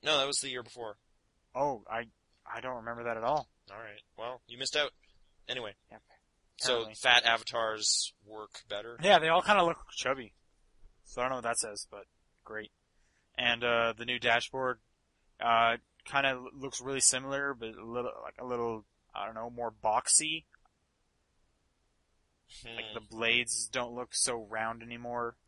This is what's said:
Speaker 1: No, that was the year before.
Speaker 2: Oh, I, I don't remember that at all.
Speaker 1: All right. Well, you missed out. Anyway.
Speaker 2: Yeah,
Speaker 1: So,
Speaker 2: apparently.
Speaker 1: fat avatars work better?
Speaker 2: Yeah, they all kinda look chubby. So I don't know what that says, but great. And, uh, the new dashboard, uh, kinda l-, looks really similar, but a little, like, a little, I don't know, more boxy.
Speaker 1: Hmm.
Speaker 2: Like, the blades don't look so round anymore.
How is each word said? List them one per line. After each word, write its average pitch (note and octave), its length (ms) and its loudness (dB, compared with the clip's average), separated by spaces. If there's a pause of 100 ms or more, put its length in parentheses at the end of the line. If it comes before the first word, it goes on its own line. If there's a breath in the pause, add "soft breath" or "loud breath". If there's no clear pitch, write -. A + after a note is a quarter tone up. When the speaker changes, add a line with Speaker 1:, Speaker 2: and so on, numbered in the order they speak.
Speaker 1:
No, D3 160 4
that C3+ 80 2
was C#3 120 -2
the C#3 100 -6
year B2 120 -6
before. A2+ 360 -12 (580)
Speaker 2:
Oh, C3 340 0
I, A#2 180 -4 (380)
I A#2 160 -8
don't B2+ 140 -6
remember A#2 300 -8
that A#2 120 0
at A2 60 -4
all. C#3 260 2 (220)
Speaker 1:
All G2+ 80 -14
right. G#2+ 220 -16 (160)
Well, B2 300 -8
you A#2+ 120 -16
missed C3+ 160 -4
out. D3 160 0 (580)
Anyway. A#2+ 240 -6 (160)
Speaker 2:
Yeah, A2 80 -20 (600)
Speaker 1:
So, B2+ 160 0
Speaker 2:
apparently. A2 220 -2
Speaker 1:
fat A#2+ 300 6
avatars A2+ 880 0 (100)
work G#2+ 460 -14
better? A2 320 -8
Speaker 2:
Yeah, F#3 160 8
they D#3+ 120 6
all E3+ 120 6
kinda G3+ 220 6
look E3 140 2 (180)
chubby. C3 380 -4 (720)
So - 160 -6
I - 20 2
don't B2+ 80 2
know C3+ 60 -2
what A#2+ 80 -8
that A#2 120 0
says, G#2 320 -6
but G2+ 160 -16 (380)
great. G#2+ 280 -10 (640)
And, A#2+ 280 2
uh, A#2 340 4
the A#2 80 -10
new B2 140 -2
dashboard, B2 600 0 (600)
uh, A#2 380 6 (280)
kinda C#3 240 2
l-, B2+ 240 -6
looks C3+ 280 -10
really C3+ 180 -4
similar, C#3 560 2
but A2+ 200 -10
a F#2+ 100 -14
little, A#2+ 260 -4 (120)
like, - 160 -12
a B2+ 60 -8
little, A#2 400 -2 (300)
I G2+ 100 -4
don't A2+ 100 -8
know, A2+ 140 -8
more A#2+ 220 -4
boxy. B2+ 760 2 (2250)
Speaker 1:
Hmm. A#2 140 -12
Speaker 2:
Like, A2 160 -10
the A2+ 80 -8
blades A#2 680 0
don't B2 260 -4
look B2 220 -8
so B2 220 0 (120)
round A2+ 320 -4
anymore. A#2+ 540 -6 (120)